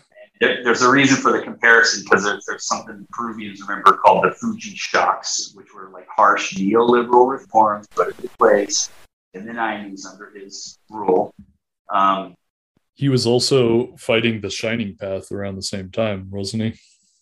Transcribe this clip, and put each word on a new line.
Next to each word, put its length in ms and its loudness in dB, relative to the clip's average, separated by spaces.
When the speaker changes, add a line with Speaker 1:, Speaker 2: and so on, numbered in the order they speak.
Speaker 1:
There, 240 0
there's 180 0
a 80 4
reason 280 4
for 140 0
the 100 0
comparison 640 2
'cause 180 2
there's, 220 -4
there's 220 -10
something 440 -8
Peruvians 500 -12
remember 360 0
called 280 4
the 60 4
Fuji 440 -8
Shocks, 800 -2
which 180 -20
were, 160 -20
like, 200 -20
harsh 460 2
neoliberal 720 4
reforms 580 0
put 220 -2
into 280 -12
place 520 2
in 100 -14
the 80 -12
nineties 520 -8
under 260 -18
his 460 -18
rule. 440 -2
Um, 460 0
Speaker 2:
He 160 -2
was 160 2
also 720 2
fighting 460 0
the 80 -8
Shining 480 -6
Path 340 -8
around 240 -8
the 80 -10
same 280 -8
time, 380 -4
wasn't 340 -6
he? 160 -4